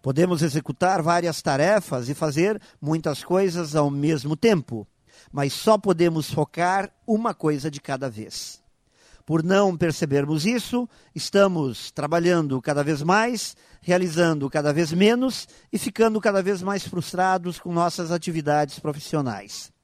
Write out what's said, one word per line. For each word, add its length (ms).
Podemos 400
executar 580
várias 400
tarefas 680
e 40
fazer 480
muitas 440
coisas 520
ao 140
mesmo 460
tempo, 520
mas 220
só 240
podemos 540
focar 600
uma 280
coisa 360
de 100
cada 300
vez. 520
Por 200
não 340
percebermos 680
isso, 420
estamos 760
trabalhando 680
cada 240
vez 200
mais, 520
realizando 680
cada 240
vez 180
menos 560
e 60
ficando 420
cada 220
vez 220
mais 220
frustrados 760
com 120
nossas 400
atividades 680
profissionais. 920